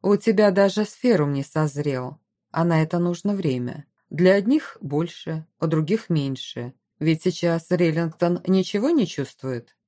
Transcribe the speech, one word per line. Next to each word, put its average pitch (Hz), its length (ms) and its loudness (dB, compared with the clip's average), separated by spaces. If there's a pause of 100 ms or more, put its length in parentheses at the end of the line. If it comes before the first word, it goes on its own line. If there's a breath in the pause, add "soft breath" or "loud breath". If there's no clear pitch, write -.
У 202 140 4
тебя 208 340 4
даже 196 340 2
сферум 175 480 0
не 139 100 -2
созрел, 143 760 -4 (300)
а 160 140 0
на 165 180 2
это 160 160 -2
нужно 175 360 -2
время. 131 520 -4 (240)
Для 185 240 4
одних 226 460 0
больше, 156 680 -6 (120)
у 165 80 -2
других 160 440 0
меньше. 135 640 -4 (240)
Ведь 160 240 0
сейчас 170 480 -2
Реллингтон 170 760 0
ничего 190 440 0
не 277 160 2
чувствует? 131 720 -8 (120)